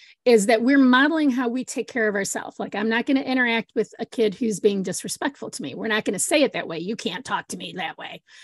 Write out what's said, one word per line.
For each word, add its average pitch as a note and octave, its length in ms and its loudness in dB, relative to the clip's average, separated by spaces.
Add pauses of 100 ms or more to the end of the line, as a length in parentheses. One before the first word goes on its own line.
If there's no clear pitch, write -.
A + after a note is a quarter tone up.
(240)
is A3+ 220 6
that A3+ 160 4
we're C4+ 160 6
modeling C#4 520 4
how B3 180 0
we B3+ 140 -4
take - 260 -8
care A3 200 0
of G3+ 60 0
ourselves. - 440 -6
Like, G#3 160 -8
I'm G#3 140 0
not A3+ 160 0
gonna C4+ 160 2
interact A#3+ 540 0
with G#3+ 240 -2
a A#3 80 -6
kid G#3+ 280 0
who's G#3+ 260 -4
being G3+ 220 2
disrespectful - 680 -6
to - 120 -12
me. C3+ 120 -8
We're G#3+ 140 -6
not G#3+ 180 0
gonna G#3 120 -2
say D#4 240 2
it B3 120 2
that E3+ 140 -6
way. D#3+ 100 -8
"You F#3 180 -6
can't C4 280 -8
talk G#3 240 -6
to G3 100 -12
me F3+ 180 -12
that E3 220 -8
way," - 240 -16 (220)